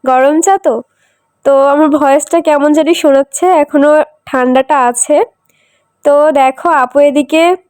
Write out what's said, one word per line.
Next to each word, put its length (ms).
গরম 360
চা 180
তো, 160
তো 80
আমার 180
ভয়েসটা 500
কেমন 320
জানি 220
শোনাচ্ছে, 520
এখনও 300
ঠান্ডাটা 500
আছে। 280
তো 100
দেখো 360
আপু 180
এদিকে 420